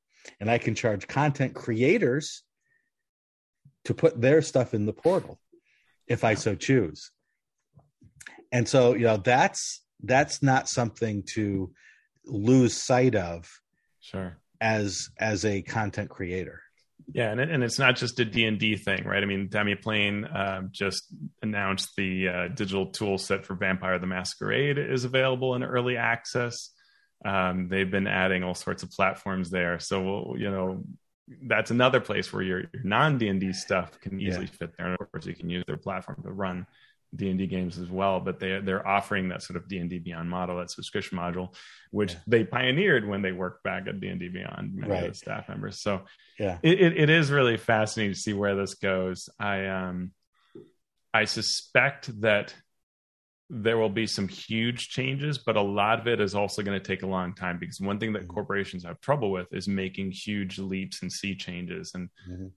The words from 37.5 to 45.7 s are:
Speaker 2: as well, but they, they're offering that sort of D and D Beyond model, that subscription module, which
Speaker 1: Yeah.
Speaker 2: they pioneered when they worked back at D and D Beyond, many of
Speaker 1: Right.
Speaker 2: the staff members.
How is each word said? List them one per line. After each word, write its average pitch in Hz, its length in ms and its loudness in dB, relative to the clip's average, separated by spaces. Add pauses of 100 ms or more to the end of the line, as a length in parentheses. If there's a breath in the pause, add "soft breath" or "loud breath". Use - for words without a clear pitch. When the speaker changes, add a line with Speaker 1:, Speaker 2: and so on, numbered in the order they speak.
Speaker 2:
as 87 120 -8
well, 95 300 2
but 92 200 -6
they, 95 200 -2
they're 95 280 -2
offering 98 400 0
that 90 140 -6
sort 90 160 -8
of 87 100 -14
D 98 100 -8
and 87 120 -4
D 90 80 -6
Beyond 85 320 -8
model, 90 280 -4
that 87 120 -8
subscription - 480 -8
module, 87 360 -4 (360 loud breath)
which 101 240 0
Speaker 1:
Yeah. - 120 -14
Speaker 2:
they 110 180 6
pioneered 127 640 2
when 101 160 -2
they 92 100 0
worked 90 300 -6
back 95 240 -4
at 101 140 -6
D 95 80 -6
and 92 100 -6
D 90 100 -6
Beyond, 95 460 -8
many 98 180 -4
of 92 100 0
Speaker 1:
Right. 87 80 -2
Speaker 2:
the - 40 -10
staff 104 340 -10
members. 101 320 -10